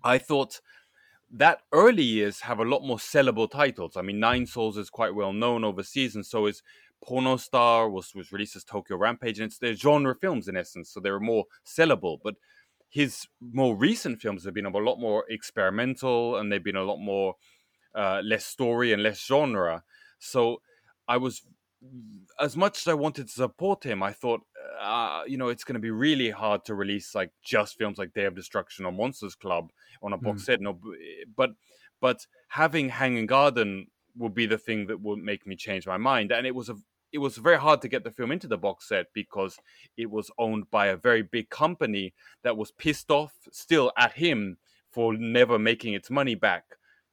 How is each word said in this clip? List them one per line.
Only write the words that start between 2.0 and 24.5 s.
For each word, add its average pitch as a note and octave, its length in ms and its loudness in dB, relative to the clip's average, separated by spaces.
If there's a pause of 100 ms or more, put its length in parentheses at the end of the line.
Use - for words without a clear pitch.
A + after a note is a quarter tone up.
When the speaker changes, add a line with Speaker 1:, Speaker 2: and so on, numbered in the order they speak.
Speaker 1:
years G#2+ 360 2
have A#2+ 180 -6
a A2 60 2
lot C3+ 160 2
more C3 160 -4
sellable A#2 540 2
titles. B2+ 480 -2
I - 40 -4
mean, G2+ 160 -4
Nine A#2+ 280 2
Souls A2 320 -4
is G2+ 100 -8
quite G#2 260 -2
well G2 200 -2
known A#2 280 0
overseas, A2 520 -4
and G#2 100 -8
so G#2+ 220 0
is G#2 160 -4 (400)
Porno B2+ 360 0
Star, A#2 500 4
was, F#2+ 260 -8
was F2+ 160 -14
released G2+ 260 -6
as F#2+ 80 -18
Tokyo G2+ 320 -6
Rampage, A2 420 -2
and A2 80 -4
it's, G#2+ 120 -12
they're A#2 160 -2
genre C#3 400 4
films B2 340 -4
in F#2 80 -6
essence, F2 340 -8
so G2+ 100 -16
they're G2 180 -2
more A2 260 2 (200)
sellable. G#2+ 580 2
But G#2 120 -6 (560)
his C#3 360 -2 (140)
more B2 340 2
recent C#3 460 0
films G2 240 -6
have G2 80 -10
been G2 140 -4
a F#2+ 40 -6
lot G#2+ 280 0
more A2 320 0
experimental, A#2 1080 0
and G#2 160 -2
they've G2 100 -2
been F#2+ 140 -4
a F#2+ 60 -2
lot G2 160 -4
more, G2 380 0 (580)
uh, G2 280 0
less G#2+ 220 -2
story A#2+ 480 0
and G#2 100 2
less G#2+ 220 0
genre. G#2 580 2 (360)
So A#2+ 420 0 (480)
I A#2+ 80 4
was, B2+ 240 -4 (960)
as C#3 160 -2
much G3 280 0
as - 60 -8
I E3 60 4
wanted D3 340 -4
to - 40 -18
support E3+ 500 -2
him, G#2 200 -4
I G2+ 100 -2
thought, A#2 300 -2 (360)